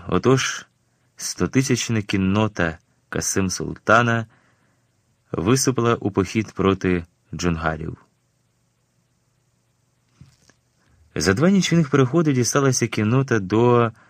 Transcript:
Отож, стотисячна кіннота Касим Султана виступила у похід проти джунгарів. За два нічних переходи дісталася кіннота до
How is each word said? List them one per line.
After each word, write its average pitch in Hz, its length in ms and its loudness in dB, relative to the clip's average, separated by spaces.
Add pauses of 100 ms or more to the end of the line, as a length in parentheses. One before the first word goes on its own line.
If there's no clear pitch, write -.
Отож, 123 580 0 (500)
стотисячна 117 840 -2
кіннота 95 760 -2 (300)
Касим 92 420 -4
Султана 110 760 0 (1080)
виступила 120 640 0
у - 160 -4
похід 98 420 -2
проти 92 540 0 (280)
джунгарів. 82 640 -4 (3250)
За 85 200 0
два 156 160 2
нічних 170 380 2
переходи 143 440 2
дісталася 127 540 0
кіннота 113 520 0
до 113 540 2 (180)